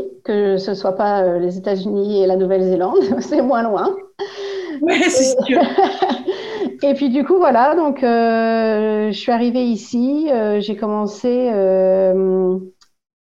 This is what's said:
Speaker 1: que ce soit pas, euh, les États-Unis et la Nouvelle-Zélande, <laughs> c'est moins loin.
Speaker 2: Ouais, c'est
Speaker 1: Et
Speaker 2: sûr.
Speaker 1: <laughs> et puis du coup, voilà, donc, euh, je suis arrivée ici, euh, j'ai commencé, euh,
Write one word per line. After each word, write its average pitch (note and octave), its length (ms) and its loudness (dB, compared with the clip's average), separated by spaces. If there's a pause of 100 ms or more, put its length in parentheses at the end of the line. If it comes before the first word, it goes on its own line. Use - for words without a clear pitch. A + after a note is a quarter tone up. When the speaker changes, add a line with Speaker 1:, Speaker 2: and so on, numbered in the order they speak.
(240)
Speaker 1:
que G#3 320 0
ce F#3+ 180 -4
soit F#3+ 180 -2
pas, G3+ 320 0
euh, F3 160 0
les F3+ 180 -4
États-Unis G3+ 640 -2
et F#3+ 60 4
la F#3 80 2
Nouvelle-Zélande, F#3 580 0 (140)
<laughs> C4+ 100 0
c'est C#4+ 240 -2
moins A#3+ 220 0
loin. A3 280 -2 (920)
Speaker 2:
Ouais, E4 260 2
c'est C4 280 2
Speaker 1:
Et B3+ 100 0
Speaker 2:
sûr. D4 160 2
Speaker 1:
<laughs> G4 1200 -2
et C#4 120 2
puis C#4+ 160 -2
du C4+ 140 0
coup, F4 140 2
voilà, C#4 360 4
donc, D4+ 300 0
euh, A3+ 1040 0
je G3+ 80 -6
suis - 140 -2
arrivée A#3+ 320 0
ici, B3 680 -2
euh, G#3+ 300 0
j'ai G#3 160 -4
commencé, G#3+ 760 -2
euh, F#3+ 1040 2 (680)